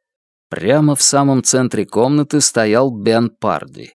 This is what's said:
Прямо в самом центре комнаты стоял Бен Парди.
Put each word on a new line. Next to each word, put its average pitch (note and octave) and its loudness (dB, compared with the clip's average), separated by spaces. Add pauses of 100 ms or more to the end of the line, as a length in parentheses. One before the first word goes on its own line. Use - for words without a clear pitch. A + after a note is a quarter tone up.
(500)
Прямо D3 0
в - -4
самом C#3 2
центре A2+ -2
комнаты C#3+ 0
стоял A#2 0
Бен A2+ 0
Парди. - -8